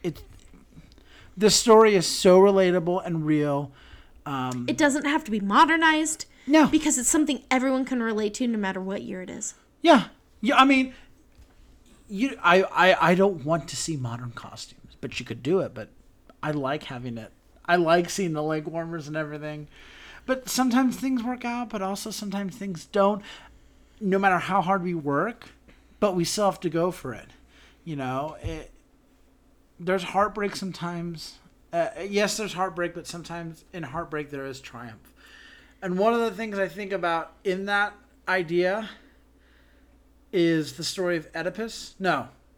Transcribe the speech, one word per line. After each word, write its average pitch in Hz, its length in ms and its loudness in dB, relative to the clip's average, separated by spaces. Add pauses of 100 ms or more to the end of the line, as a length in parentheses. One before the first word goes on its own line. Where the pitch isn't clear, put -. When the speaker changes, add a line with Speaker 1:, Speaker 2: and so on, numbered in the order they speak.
Speaker 1:
It, 165 180 -6 (1160)
the 208 120 6
story 220 460 8
is 170 100 4
so 185 340 6
relatable 185 680 4
and 165 200 -2
real. 147 460 0 (540)
Um, 127 420 -6
Speaker 2:
It - 100 -2
doesn't 285 280 0
have 302 180 -2
to 208 80 -8
be 214 80 -2
modernized. 311 840 2 (200)
Speaker 1:
No. 294 220 6
Speaker 2:
Because 294 300 2
it's 240 120 -2
something 294 420 0
everyone 262 340 0
can 254 180 -4
relate 214 320 -2
to 254 120 -2
no 226 100 -2
matter 190 240 -4
what 196 220 -6
year 185 180 -10
it 185 80 -14
is. - 240 -10 (280)
Speaker 1:
Yeah. 302 240 6 (360)
Yeah, 240 160 6
I 262 80 10
mean, 262 280 4 (1160)
you, 220 320 -2
I, 175 220 6
I, 175 480 4
I 185 40 6
don't 180 300 2
want 151 240 0
to 131 60 -10
see 160 200 -6
modern 120 360 -8
costumes, - 680 -18
but - 200 -10
you 123 60 -10
could 113 180 -12
do 175 160 2
it, 82 160 -4
but - 140 -14 (520)
I 151 100 -4
like 135 340 -4
having 123 340 -10
it. 110 120 -16 (340)
I 175 100 4
like 170 340 4
seeing 175 240 -2
the 151 80 -2
leg 156 240 -4
warmers 165 420 -8
and 151 80 -10
everything. 151 520 -8 (580)
But 262 240 -4
sometimes 254 480 2
things 262 260 -2
work 247 220 -8
out, 240 240 -6
but 208 120 -8
also 196 300 -6
sometimes 196 440 -8
things 190 300 -10
don't. 202 360 2 (760)
No 196 180 0
matter 190 220 4
how 190 220 0
hard 185 220 0
we 175 100 -4
work, 156 560 -4 (500)
but 196 160 2
we 175 80 2
still 202 220 0
have 185 160 2
to 175 80 -2
go 165 220 0
for 131 220 -10
it. - 160 -16 (540)
You 160 120 -10
know, 135 460 -6
it, 160 300 -10 (1080)
there's 180 240 -2
heartbreak 202 520 -2
sometimes. 170 840 -8 (340)
Uh, 165 160 0 (180)
yes, 202 300 0
there's 196 160 -6
heartbreak, 175 420 -4
but 160 120 -12
sometimes 165 640 -12
in 175 100 -10
heartbreak 147 480 -8
there 139 140 -8
is 131 160 -10
triumph. 117 520 -18 (680)
And 185 160 -2
one 220 160 4
of 233 60 2
the 226 120 0
things 202 280 -8
I 190 80 0
think 190 240 -10
about 170 400 -2 (120)
in 190 220 -2
that 202 280 -2 (340)
idea 180 600 0 (1400)
is 165 420 0
the 170 100 -12
story 175 340 -4
of 156 180 -8
Oedipus. 180 640 -8
No, 160 280 0 (300)